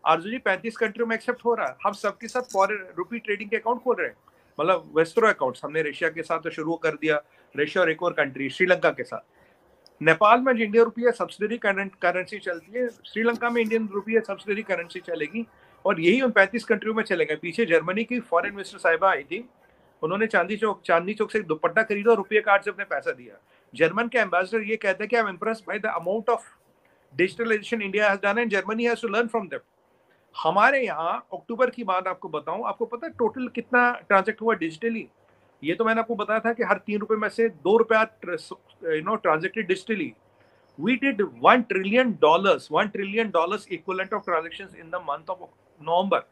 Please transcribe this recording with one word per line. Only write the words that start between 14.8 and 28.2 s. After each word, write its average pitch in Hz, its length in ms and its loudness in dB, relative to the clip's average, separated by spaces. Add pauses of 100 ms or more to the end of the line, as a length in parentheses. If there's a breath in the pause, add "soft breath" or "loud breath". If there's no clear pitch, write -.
चलेगी, 170 460 -6 (400 soft breath)
और 185 140 2
यही 190 200 4
उन 254 100 2
पैंतीस 214 340 4
कंट्रियों 214 300 0
में 214 100 0
चलेगा। 156 380 0
पीछे 175 240 -2
Germany 170 380 2
की 240 160 -4
foreign 175 320 0
minister 196 260 -12
साहिबा 175 320 4
आई 143 120 0
थी, 202 260 -10 (540 soft breath)
उन्होंने 190 240 0
चांदनी 202 300 2
चौक, 214 280 -2
चांदनी 175 300 2
चौक 214 160 -2
से 220 80 -2
एक 208 80 -4
दुपट्टा 165 360 0
खरीदा 208 280 0
और 226 60 6
rupee 208 240 0
card 202 220 4
से 208 80 -4
अपने 190 140 -10
पैसा 156 260 -4
दिया। 123 240 -14 (400 soft breath)
German 180 340 2
के 247 100 0
ambassador 202 420 0
ये 214 160 -4
कहते 196 280 -2
हैं 208 40 -10
कि 240 80 0
"I'm 202 220 0
impressed 220 360 -6
by 208 100 -6
the 170 180 -4
amount 220 340 0
of - 20 -10 (840 soft breath)
digitalization 214 640 -2
India 202 240 2
has 196 140 -2